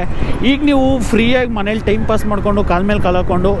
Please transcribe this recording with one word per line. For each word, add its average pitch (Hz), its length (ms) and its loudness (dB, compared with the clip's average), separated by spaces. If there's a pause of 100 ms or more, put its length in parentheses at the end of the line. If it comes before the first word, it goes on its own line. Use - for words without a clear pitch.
(460)
ಈಗ 277 180 0
ನೀವು 269 360 2
ಫ್ರೀಯಾಗಿ 240 500 0
ಮನೇಲಿ 214 300 -4
ಟೈಮ್ 214 260 0
ಪಾಸ್ 214 200 0
ಮಾಡ್ಕೊಂಡು 202 380 0
ಕಾಲ್ 180 200 0
ಮೇಲೆ 208 160 0
ಕಾಲ್ 180 160 0
ಹಾಕೊಂಡು, 180 440 0